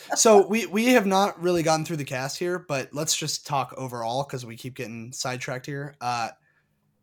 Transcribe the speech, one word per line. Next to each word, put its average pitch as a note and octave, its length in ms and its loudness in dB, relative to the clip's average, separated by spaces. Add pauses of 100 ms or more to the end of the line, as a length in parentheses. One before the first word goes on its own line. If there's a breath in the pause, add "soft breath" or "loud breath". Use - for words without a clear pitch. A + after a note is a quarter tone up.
(140)
So G3+ 320 8
we, G#3 200 0
we G#3 220 0
have A#3 180 6
not F#3+ 340 0
really F3 220 2
gotten D#3 220 2
through E3+ 120 -6
the D3 80 -4
cast C3+ 340 -6
here, F3+ 200 -2
but C#3 340 -6
let's D3+ 240 -2
just - 300 -6
talk C3 300 -2
overall B2 480 -4
'cause B2+ 200 -10
we A#2 120 -14
keep B2+ 180 -12
getting A#2 380 -10
sidetracked B2+ 540 -8
here. C#3+ 340 -10
Uh, A#2+ 300 -4 (720)